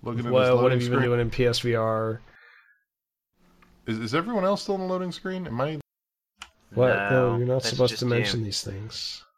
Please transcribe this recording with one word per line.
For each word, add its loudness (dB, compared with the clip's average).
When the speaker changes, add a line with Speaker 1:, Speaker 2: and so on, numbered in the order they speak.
Speaker 1:
Looking -4
at -2
Speaker 2:
What, 6
Speaker 1:
this 4
Speaker 2:
what 6
Speaker 1:
loading 6
Speaker 2:
have 0
you -2
been 2
Speaker 1:
screen. 2
Speaker 2:
doing 2
in 0
P 2
S 2
V 0
R? 0
Speaker 1:
Is, -4
is -6
everyone -2
else 0
still -4
on -4
the -4
loading -4
screen? -8
Am -6
I? -4
Speaker 2:
What? 4
Speaker 3:
No, 4
Speaker 2:
No, 0
you're 0
not 0
Speaker 3:
that's -4
Speaker 2:
supposed 2
Speaker 3:
just -8
Speaker 2:
to -4
Speaker 3:
you. 0
Speaker 2:
mention 0
these -6
things. -12